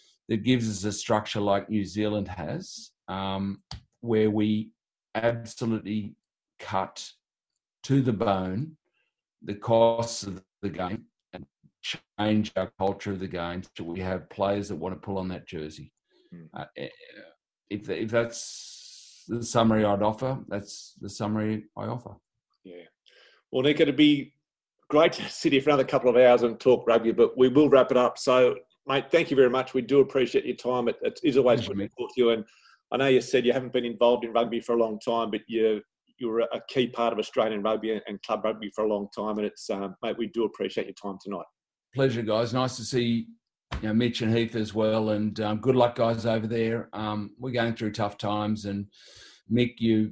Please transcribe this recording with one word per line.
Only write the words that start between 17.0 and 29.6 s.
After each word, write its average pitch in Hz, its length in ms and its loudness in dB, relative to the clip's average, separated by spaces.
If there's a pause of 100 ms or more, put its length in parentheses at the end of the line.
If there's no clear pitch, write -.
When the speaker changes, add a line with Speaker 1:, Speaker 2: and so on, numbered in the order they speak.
Speaker 1:
if, 101 200 -8
if 98 200 -6
that's - 1160 -6
the 117 160 -6
summary 113 420 2
I'd 101 160 0
offer, 131 460 -2
that's - 520 -12
the 101 100 -12
summary 107 560 -4 (120)
I 101 80 -8
offer. 120 300 -10 (480)
Speaker 2:
Yeah. 87 220 -18 (680)
Well, 127 120 0
Nick, 147 160 4
it'd 151 180 4
be 147 360 4 (560)
great 160 240 6
to - 160 -8
sit - 220 -2
here 135 100 4
for 143 80 0
another 139 140 4
couple 127 260 2
of 117 60 6
hours 120 280 8
and 113 160 0
talk - 280 4
rugby, 113 240 4
but 107 260 4
we 127 120 6
will 143 200 6
wrap 127 220 4
it 123 60 4
up. 123 200 2
So, 127 380 4 (320)
mate, 139 240 -2
thank 170 180 4
you 139 60 -2
very 131 140 8
much. 127 240 -2